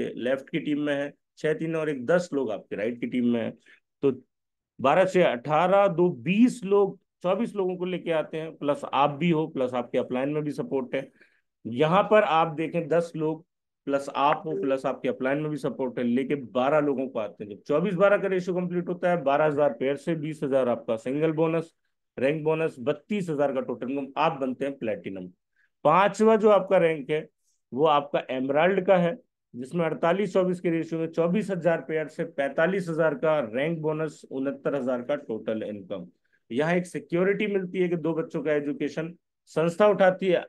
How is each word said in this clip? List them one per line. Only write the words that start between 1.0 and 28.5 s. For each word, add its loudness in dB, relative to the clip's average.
छह, 0
तीन -4
और -2
एक, -6
दस 2
लोग -2
आपके -8
राइट -4
की -4
टीम 0
में 2
हैं। -4
तो 4
बारह, 4
छह, 4
अठारह, 2
दो, 2
बीस 4
लोग, 2
चौबीस -2
लोगों -2
को -6
लेके -4
आते -2
हैं, -10
प्लस -2
आप 2
भी 0
हो, 2
प्लस -2
आपके -2
अपलाइन -2
में -2
भी -4
सपोर्ट -4
है। -6
यहाँ 2
पर 6
आप 2
देखें -4
दस 0
लोग -4
प्लस -2
आप 2
हो, -6
प्लस -2
आपके -4
अपलाइन -2
में -4
भी -6
सपोर्ट -6
है, -2
लेके 0
बारह 2
लोगों 0
को -8
आते -8
हैं। -12
जब -16
चौबीस 0
बारह 4
का -2
रेशियो -2
कंप्लीट -4
होता -2
है, 0
बारह 2
हजार 2
पेयर -2
से -4
बीस -8
हजार 2
आपका -2
सिंगल -2
बोनस, -2
रैंक 0
बोनस, 0
बत्तीस -4
हजार 0
का -2
टोटल -6
इनकम, -6
आप 2
बनते -4
हैं -6
प्लेटिनम। -6
पांचवा 4
जो 6
आपका 4
रैंक 0
है, -2
वो 2
आपका 2
एमराल्ड 2